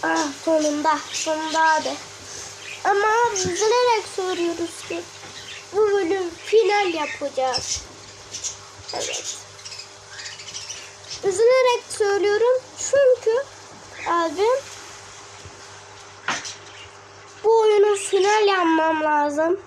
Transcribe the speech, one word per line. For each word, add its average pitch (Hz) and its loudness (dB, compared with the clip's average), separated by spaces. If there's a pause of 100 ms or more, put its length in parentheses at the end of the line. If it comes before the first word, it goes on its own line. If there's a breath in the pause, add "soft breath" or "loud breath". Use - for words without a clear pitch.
Ah, 320 0 (180)
sonunda, 302 2 (140)
sonunda 311 -2 (140)
abi. 294 0 (880)
Ama 403 2 (260)
üzülerek 427 2 (120)
söylüyoruz 339 -4
ki 339 -8 (720)
bu 415 4
bölüm 381 0
final 403 2
yapacağız. 277 -4 (1120)
Evet. - -8 (1900)
Üzülerek 480 4
söylüyorum 415 2 (160)
çünkü 508 2 (680)
abi 339 0 (3000)
bu 453 6
oyunu 415 6
final 403 2
yapmam 320 2
lazım. 302 2